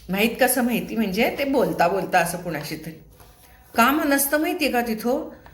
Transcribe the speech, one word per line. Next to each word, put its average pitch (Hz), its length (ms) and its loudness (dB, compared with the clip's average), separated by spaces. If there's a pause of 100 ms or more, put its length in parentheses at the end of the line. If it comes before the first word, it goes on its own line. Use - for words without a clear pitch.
माहीत 208 320 0
कसं 254 200 2
माहिती 226 340 -2
म्हणजे 220 440 0
ते 285 40 -2
बोलता 180 440 2
बोलता 180 320 0
असं 170 180 0
कुणाशी 156 380 -8
तरी. 156 160 -12 (840)
का 233 160 6
नसतं 285 500 0
माहिती 320 240 -2
आहे 233 80 0
का 240 80 0
तिथं? 233 480 -4 (240)